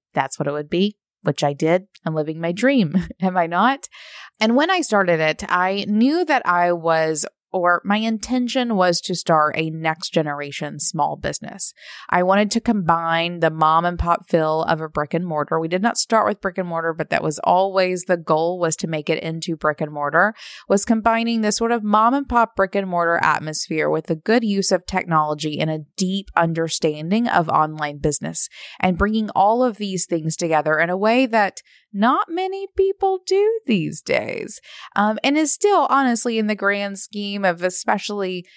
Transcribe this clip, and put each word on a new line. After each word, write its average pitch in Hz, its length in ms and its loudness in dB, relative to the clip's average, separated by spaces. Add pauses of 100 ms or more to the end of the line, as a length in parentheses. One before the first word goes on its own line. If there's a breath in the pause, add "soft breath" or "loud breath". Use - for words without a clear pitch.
(140)
that's 139 240 -4
what 147 80 -2
it 143 60 -4
would 147 180 -8
be, 196 260 -2 (260)
which - 200 -2
I 143 120 0
did. 165 320 0 (180)
I'm 160 100 -4
living 156 260 -4
my 170 120 -2
dream, 208 420 2 (140)
<laughs> - 120 -12
am 185 160 -2
I 170 100 2
not? 208 420 0 (500 loud breath)
And 220 160 2
when 311 160 4
I 359 120 0
started 180 360 2
it, 156 300 0
I 185 400 0
knew 262 380 2
that 269 200 0
I 175 260 4
was, 160 540 0 (240)
or 175 320 2
my 202 140 0
intention 233 800 -2
was 180 240 4
to - 140 -4
start 156 420 2
a 160 140 -2
next 160 400 -4
generation 147 680 -4
small 151 380 -2
business. - 560 -8 (380 loud breath)
I 180 120 4
wanted 196 280 4
to 226 100 0
combine 170 800 0
the 165 80 4
mom 160 380 4
and 175 120 -2
pop 170 300 0
feel 160 360 2
of 160 180 0
a 156 60 -8
brick 151 260 -4
and 175 120 -2
mortar. 156 320 -2
We 165 100 -4
did 180 120 -2
not 226 160 0
start 214 320 2
with 208 140 -4
brick 185 160 -4
and 180 100 -4
mortar, 165 240 -2
but 160 160 -6
that - 140 0
was 156 160 -2
always 185 680 2
the 175 140 2
goal, 165 400 0
was 165 180 0
to - 100 -8
make 160 220 -6
it 160 140 0
into 165 340 -6
brick 151 240 -2
and 151 100 -4
mortar, 156 440 2 (340 loud breath)
was 196 160 2
combining 226 560 2
this 214 160 0
sort 233 160 0
of 233 100 -2
mom 220 300 4
and 277 160 -2
pop 233 260 2
brick 190 200 0
and 196 120 -2
mortar 170 360 0
atmosphere 156 640 0
with 156 200 -2
the 165 80 0
good 226 280 2
use 196 260 0
of 180 140 2
technology 151 760 -2
and 160 120 -2
a 156 160 -6 (100)
deep 190 400 -2
understanding 165 920 0
of 165 200 2
online 156 480 -2
business, 147 540 -2 (280 loud breath)
and 180 200 0
bringing 214 320 0
all 226 340 2
of 226 140 -2
these 190 260 -4
things 160 320 -4
together 156 420 2
in 170 120 2
a 185 80 -2
way 233 260 4
that 214 380 0 (280 soft breath)
not 247 380 2
many 381 380 -6 (100)
people 381 500 0
do 427 380 2
these 156 380 -2
days. - 580 -4 (340 loud breath)
Um, 214 300 0
and 285 140 2
is 311 160 2
still, 392 340 2
honestly, 240 480 0
in 214 100 0
the 208 80 0
grand 202 440 -2
scheme 202 480 -4
of 175 160 0
especially, 185 840 -2 (120 soft breath)